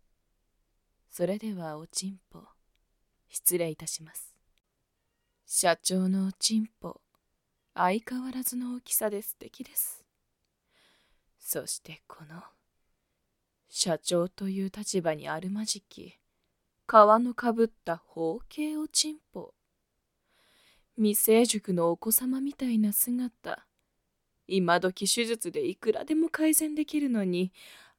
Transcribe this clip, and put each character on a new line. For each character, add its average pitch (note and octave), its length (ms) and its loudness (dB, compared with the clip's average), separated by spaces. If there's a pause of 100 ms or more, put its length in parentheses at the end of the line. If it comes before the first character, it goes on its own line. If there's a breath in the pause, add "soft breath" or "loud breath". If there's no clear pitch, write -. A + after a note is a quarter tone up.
(1120)
そ F3 140 -4
れ G3 120 -2
で G#3+ 160 -10
は D#3+ 240 -10
お D#3+ 80 -18
ち - 220 -8
ん G3 100 -10 (120)
ぽ、 - 140 -20 (840)
失 - 300 0
礼 E3 100 -2
い D#3 80 -8
た D#3+ 80 -14
し - 180 -10
ま D#3+ 100 -20
す。 - 220 -18 (1080)
社 - 320 2
長 F#3 320 0
の F#3+ 180 0
お F#3+ 60 -2
ち - 260 0
ん A3 60 0 (160)
ぽ、 - 180 -14 (800)
相 F#3 320 2
変 B3+ 140 -6
わ C4 80 -8
ら B3+ 100 -6
ず B3 140 -6
の B3 200 -6
大 B3 60 -10
き - 120 -8
さ A3 160 0
で G3+ 120 -6
素 - 140 -12
敵 - 300 -16
で - 100 -20
す。 - 300 -6 (1300)
そ - 280 -8
し - 180 -10
て - 240 -18
こ - 180 -20
の、 E3 160 -18 (1300)
社 E3 280 -2
長 F3+ 320 0
と - 180 -10
い G3 200 -4
う F#3+ 80 -10
立 G3+ 260 -4
場 D#3+ 120 0
に C#3+ 140 -10
あ D#3 120 -6
る F#3 120 -8
ま G#3+ 140 -6
じ G3+ 160 -6
き、 - 360 -20 (680)
皮 - 40 -6
の A3+ 420 8
か A#3+ 180 -2
ぶ A3+ 140 4
っ - 20 6
た E3+ 300 -8
包 E3 500 -6
茎 D4+ 300 -6
お D4+ 100 -6
ち - 240 -2
ん D4+ 60 -14 (160)
ぽ。 E3+ 200 -14 (1400 soft breath)
未 G#3 200 2
成 A3+ 280 6
熟 G#3+ 300 0
の E3+ 180 4
お E3 60 -2
子 A3 160 -2
様 B3+ 260 0
み C#4 140 -4
た B3+ 160 -4
い A3+ 100 2
な G#3 140 2
姿。 - 760 -4 (800)
今 F3+ 320 4
時 F#3+ 340 0
手 A#3 120 2
術 A3 260 -4
で D3 160 -2
い F#3 80 -4
く A3 160 -2
ら - 140 -6
で D#4 100 -2
も D#4+ 140 2
改 D#4 240 2
善 D4+ 220 0
で D4+ 100 -2
き D4+ 160 -4
る C#4+ 80 0
の G#3+ 160 0
に、 F3+ 260 0 (480 loud breath)